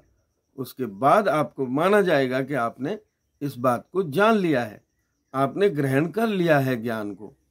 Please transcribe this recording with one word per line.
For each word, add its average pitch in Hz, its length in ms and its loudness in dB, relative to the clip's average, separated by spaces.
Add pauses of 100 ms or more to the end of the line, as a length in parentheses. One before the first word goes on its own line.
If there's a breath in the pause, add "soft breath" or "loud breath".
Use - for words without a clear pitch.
(560)
उसके 127 300 -8
बाद 143 420 2
आपको 139 380 -2
माना 180 360 2
जाएगा 139 400 0
कि 135 120 -6
आपने 131 440 -4 (420)
इस 143 160 -8
बात 120 360 -2
को 185 100 -2
जान 196 340 2
लिया 156 280 2
है, 107 200 -14 (500)
आपने 139 360 2
ग्रहण 143 360 0
कर 208 200 -2
लिया 175 320 2
है 131 240 -2
ज्ञान 110 320 -6
को। 104 220 -18 (140)